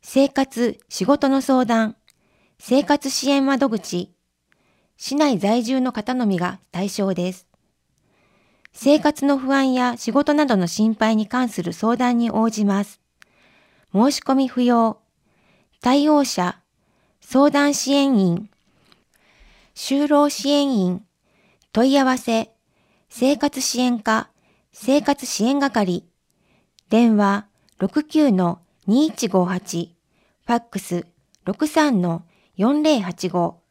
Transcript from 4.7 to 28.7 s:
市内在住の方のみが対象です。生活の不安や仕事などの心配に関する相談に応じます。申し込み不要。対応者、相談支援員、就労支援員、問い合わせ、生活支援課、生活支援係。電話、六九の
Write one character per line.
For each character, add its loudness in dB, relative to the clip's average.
市 -8
内 2
在 0
住 -2
の -2
方 -6
の -2
み 0
が -6
対 -6
象 -4
で -4
す。 -20
生 2
活 -2
の 2
不 -2
安 2
や -2
仕 -6
事 0
な 2
ど 2
の 0
心 0
配 0
に -2
関 -2
す -8
る -6
相 -2
談 0
に -2
応 0
じ -2
ま 0
す。 -20
申 2
し -6
込 0
み 0
不 -2
要。 0
対 2
応 4
者、 -4
相 2
談 2
支 -4
援 2
員、 0
就 -2
労 4
支 -6
援 2
員、 -2
問 2
い 4
合 4
わ 0
せ、 -4
生 0
活 -4
支 -4
援 0
課、 -2
生 0
活 -2
支 -4
援 0
係。 -2
電 4
話、 0
六 -2
九 2
の 0